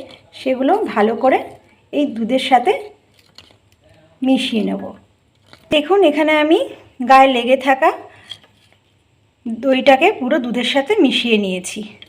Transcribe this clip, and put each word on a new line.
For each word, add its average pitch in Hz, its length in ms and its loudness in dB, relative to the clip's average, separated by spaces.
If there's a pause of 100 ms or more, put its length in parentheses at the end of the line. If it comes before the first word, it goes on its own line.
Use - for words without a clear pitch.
(320)
সেগুলো 269 520 -2
ভালো 226 320 0
করে 269 220 2 (540)
এই 285 140 -2
দুধের 226 320 -4
সাথে 269 520 0 (1300)
মিশিয়ে 254 420 0
নেব। 190 280 -8 (760)
দেখুন 320 340 2
এখানে 302 280 2
আমি 311 360 0 (400)
গায়ে 269 240 6
লেগে 240 240 0
থাকা 277 360 0 (1600)
দইটাকে 262 640 2
পুরো 269 260 -2
দুধের 240 260 -6
সাথে 285 320 -2
মিশিয়ে 233 420 2
নিয়েছি। 190 440 -6 (260)